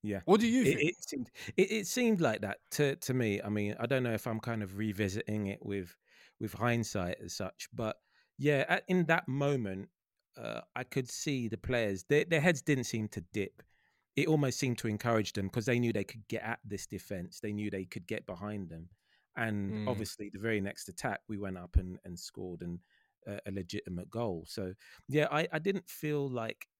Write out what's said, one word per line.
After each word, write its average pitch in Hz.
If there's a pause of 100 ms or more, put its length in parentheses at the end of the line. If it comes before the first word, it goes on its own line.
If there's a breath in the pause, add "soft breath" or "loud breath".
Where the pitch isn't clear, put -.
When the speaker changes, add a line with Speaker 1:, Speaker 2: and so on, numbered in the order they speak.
Speaker 1:
Yeah. 101
Speaker 2:
What 202
do 233
you 233
Speaker 1:
It, 139
Speaker 2:
think? 147
Speaker 1:
it - (140)
seemed, 262 (240 loud breath)
it, 202
it 214
seemed 226
like 110
that 101 (140)
to, 143
to -
me. 110
I 104
mean, 104
I 117
don't 127
know 117
if 110
I'm 113
kind 113
of 95
revisiting 104
it -
with, 98 (440 soft breath)
with 110
hindsight 107
as 90
such, -
but 113 (400)
yeah, 139
at, 170
in 180
that 165
moment, 131 (460)
uh, 113 (140)
I 123
could 127
see 127
the 107
players, 110
their, 147
their 165
heads 165
didn't 135
seem 110
to 98 (100)
dip. - (540)
It 147
almost 147
seemed 123
to -
encourage 107
them 98
'cause 120
they 120
knew 117
they 101
could -
get 113
at 113
this 101
defense. 92
They 107
knew 104
they 95
could 90
get -
behind 98
them. 82 (480)
And 104
Speaker 2:
Mm. 107
Speaker 1:
obviously, 104
the 98
very 110
next 101
attack, -
we 104
went 95
up 90
and, 92
and 87
scored 87
and, 87 (480)
uh, 104
a 101
legitimate 90
goal. 95
So, 92 (340 soft breath)
yeah, 147
I, 156
I 156
didn't 190
feel 147
like 113 (120)